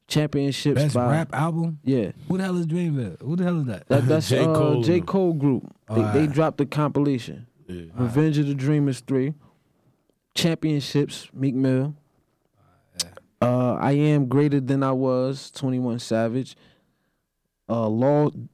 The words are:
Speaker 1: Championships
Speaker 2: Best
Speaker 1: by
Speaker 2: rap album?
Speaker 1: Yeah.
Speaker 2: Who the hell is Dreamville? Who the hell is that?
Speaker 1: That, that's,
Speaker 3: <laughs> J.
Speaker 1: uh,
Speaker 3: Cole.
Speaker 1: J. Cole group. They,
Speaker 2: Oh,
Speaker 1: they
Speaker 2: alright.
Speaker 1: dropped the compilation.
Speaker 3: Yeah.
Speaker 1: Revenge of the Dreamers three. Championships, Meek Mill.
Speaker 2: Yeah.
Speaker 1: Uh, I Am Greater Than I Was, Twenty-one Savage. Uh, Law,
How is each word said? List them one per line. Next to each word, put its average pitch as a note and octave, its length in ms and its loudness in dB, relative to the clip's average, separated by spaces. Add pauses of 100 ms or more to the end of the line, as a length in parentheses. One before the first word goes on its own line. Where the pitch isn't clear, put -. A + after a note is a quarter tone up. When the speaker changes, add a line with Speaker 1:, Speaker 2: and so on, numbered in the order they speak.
Speaker 1:
Championships C#3+ 760 0
Speaker 2:
Best D3 140 0
Speaker 1:
by B2 140 2
Speaker 2:
rap D#3 260 0
album? E3 480 -2
Speaker 1:
Yeah. B2 280 0 (160)
Speaker 2:
Who F3+ 100 -2
the F#3+ 60 -2
hell F#3 140 -2
is E3+ 80 -2
Dreamville? D3+ 560 -4
Who D3 140 -4
the F#3 80 -2
hell F3 160 0
is D3 80 -2
that? G#2 220 -8
Speaker 1:
That, B2 180 4
that's, D#3 220 2
Speaker 3:
<laughs> - 0 -
J. B2+ 100 2
Speaker 1:
uh, D#3+ 160 2
Speaker 3:
Cole. D3 260 2
Speaker 1:
J. E3 200 2
Cole F3+ 320 0
group. C#3 300 0 (240)
They, A2 60 -8
Speaker 2:
Oh, - 40 -4
Speaker 1:
they A2+ 40 4
Speaker 2:
alright. C3+ 300 2
Speaker 1:
dropped D3+ 260 0
the C#3+ 80 0
compilation. C#3 800 -2 (220)
Speaker 3:
Yeah. F2 160 -12 (120)
Speaker 1:
Revenge C#3 440 2
of D3 80 2
the C#3+ 80 -2
Dreamers C#3 460 0
three. C3+ 340 -2 (1000)
Championships, D3+ 1000 0
Meek C3+ 220 -2
Mill. C3 400 0 (1040)
Speaker 2:
Yeah. - 100 -10 (320)
Speaker 1:
Uh, B2 340 2
I A#2 180 0
Am D3 340 4
Greater C#3+ 320 2
Than C3+ 240 0
I C3+ 80 0
Was, C3 600 -2
Twenty-one B2+ 480 -4
Savage. A2+ 560 -2 (1120)
Uh, A2+ 200 -2
Law, C#3 420 2 (240)